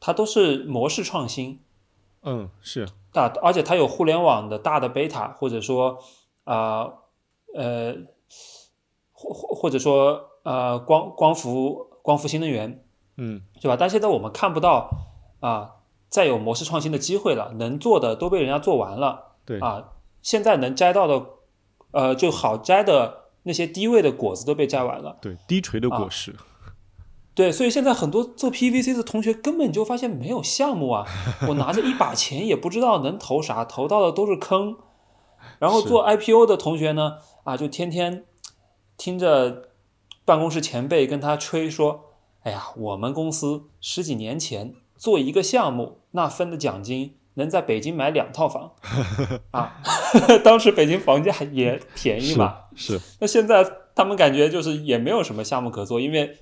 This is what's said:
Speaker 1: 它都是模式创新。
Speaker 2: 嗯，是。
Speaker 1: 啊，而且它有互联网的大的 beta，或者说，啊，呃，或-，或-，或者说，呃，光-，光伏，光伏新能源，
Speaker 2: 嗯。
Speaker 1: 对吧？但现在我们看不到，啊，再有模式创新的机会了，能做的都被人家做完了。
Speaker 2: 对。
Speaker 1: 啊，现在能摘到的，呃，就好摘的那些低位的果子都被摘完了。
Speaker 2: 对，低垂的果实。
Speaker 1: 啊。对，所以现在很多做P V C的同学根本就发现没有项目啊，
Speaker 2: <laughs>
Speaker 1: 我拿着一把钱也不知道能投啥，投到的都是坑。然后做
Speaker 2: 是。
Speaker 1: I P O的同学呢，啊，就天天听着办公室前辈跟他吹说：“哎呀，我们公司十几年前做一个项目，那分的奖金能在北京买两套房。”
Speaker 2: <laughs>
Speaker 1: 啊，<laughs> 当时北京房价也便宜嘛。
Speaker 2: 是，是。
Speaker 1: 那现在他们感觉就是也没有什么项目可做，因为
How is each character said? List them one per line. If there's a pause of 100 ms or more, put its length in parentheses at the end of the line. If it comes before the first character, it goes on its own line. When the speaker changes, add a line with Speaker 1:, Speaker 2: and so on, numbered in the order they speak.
Speaker 1:
它
都
是
模
式
创
新。 (640)
Speaker 2:
嗯， (100)
是。 (240)
Speaker 1:
啊， (100)
而
且
它
有
互
联
网
的
大
的
beta，
或
者
说， (460)
啊， (600)
呃， (1160)
或-，
或-，
或
者
说， (120)
呃，
光-，
光
伏， (140)
光
伏
新
能
源， (320)
Speaker 2:
嗯。 (180)
Speaker 1:
对
吧？
但
现
在
我
们
看
不
到， (500)
啊， (320)
再
有
模
式
创
新
的
机
会
了，
能
做
的
都
被
人
家
做
完
了。
Speaker 2:
对。
Speaker 1:
啊， (300)
现
在
能
摘
到
的， (680)
呃，
就
好
摘
的 (140)
那
些
低
位
的
果
子
都
被
摘
完
了。
Speaker 2:
对， (120)
低
垂
的
果
实。
Speaker 1:
啊。 (880)
对，
所
以
现
在
很
多
做
P
V
C
的
同
学
根
本
就
发
现
没
有
项
目
啊， (200)
Speaker 2:
<laughs>
Speaker 1:
我
拿
着
一
把
钱
也
不
知
道
能
投
啥，
投
到
的
都
是
坑。 (840)
然
后
做
Speaker 2:
是。
Speaker 1:
I
P
O
的
同
学
呢， (260)
啊，
就
天
天 (720)
听
着 (560)
办
公
室
前
辈
跟
他
吹
说 (280)
：“哎
呀，
我
们
公
司 (140)
十
几
年
前 (220)
做
一
个
项
目， (100)
那
分
的
奖
金 (200)
能
在
北
京
买
两
套
房。” (580)
Speaker 2:
<laughs>
Speaker 1:
啊， (300)
<laughs>
当
时
北
京
房
价 (200)
也 (140)
便
宜
嘛。 (120)
Speaker 2:
是，
是。
Speaker 1:
那
现
在 (300)
他
们
感
觉
就
是
也
没
有
什
么
项
目
可
做，
因
为